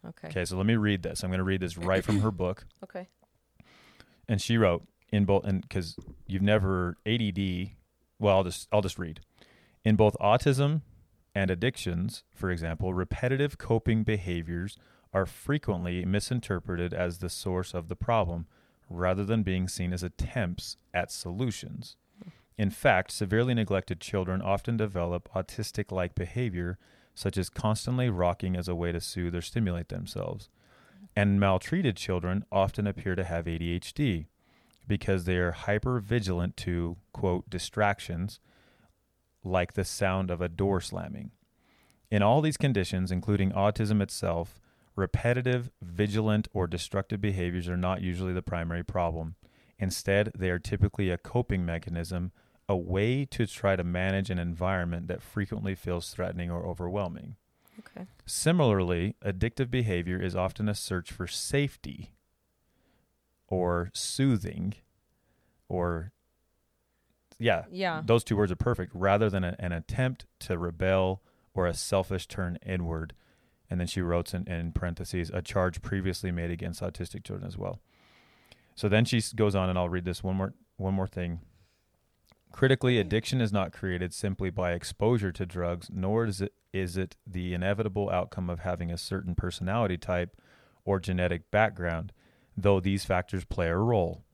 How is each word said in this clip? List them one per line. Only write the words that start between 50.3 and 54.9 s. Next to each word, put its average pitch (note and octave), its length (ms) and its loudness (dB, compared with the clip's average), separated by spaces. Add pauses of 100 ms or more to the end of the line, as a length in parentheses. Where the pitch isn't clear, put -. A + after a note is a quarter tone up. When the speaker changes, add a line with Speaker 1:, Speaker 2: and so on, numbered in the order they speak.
Speaker 2:
they F#2 140 0
are F2 80 0
typically G2+ 520 0
a F2 80 -2
coping G2+ 460 -2
mechanism, E2+ 680 -4 (360)
a G2+ 80 4
way G2+ 480 2
to A#2+ 220 0
try G2 300 2
to F2+ 80 0
manage F#2 460 0
an F2+ 80 0
environment F2 720 -2